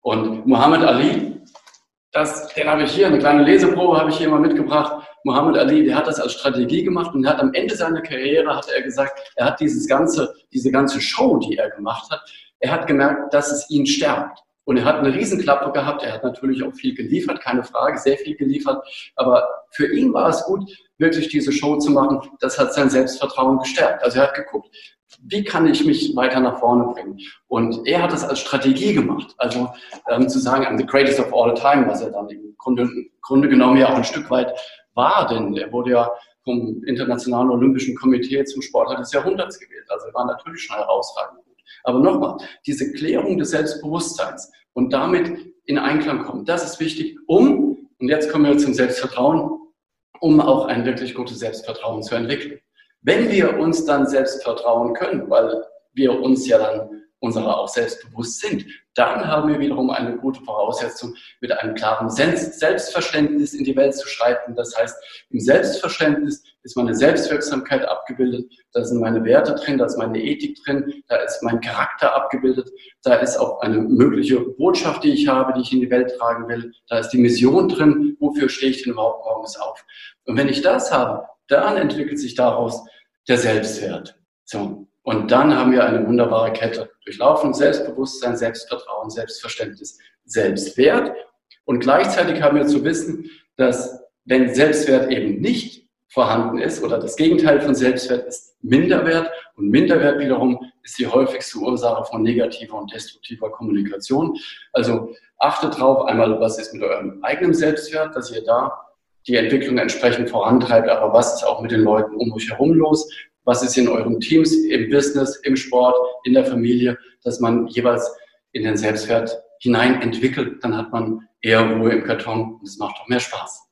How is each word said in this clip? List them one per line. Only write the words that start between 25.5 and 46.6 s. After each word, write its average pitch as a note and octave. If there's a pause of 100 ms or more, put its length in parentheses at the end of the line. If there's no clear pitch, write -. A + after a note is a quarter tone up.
ich -
mich C#3
weiter C3
nach B2
vorne A#2+
bringen? G2+ (300)
Und A#2
er E3+
hat -
das -
als C3+
Strategie C#3
gemacht. -
Also, B2 (360)
ähm, C3
zu C3
sagen, B2+
„I'm -
the C3+
greatest C#3
of A#2+
all A#2+
time“, C#3
was G#2
er -
dann G#2
im -
Grunde, B2
im B2 (120)
Grunde C3+
genommen B2+
ja C3
auch -
ein A#2+
Stück -
weit B2 (420)
war, D#3
denn G#2
er -
wurde B2
ja A#2+ (340)
vom A2+
Internationalen B2
Olympischen B2
Komitee C3
zum C3+
Sportler A#2+
des B2
Jahrhunderts -
gewählt. -
Also -
er -
war B2
natürlich D#3+
schon -
herausragend -
gut. - (280)
Aber B2+
nochmal, F#3 (300)
diese -
Klärung F3+
des D3+
Selbstbewusstseins - (220)
und B2
damit E3+ (320)
in C#3+
Einklang D3+
kommen, -
das E3+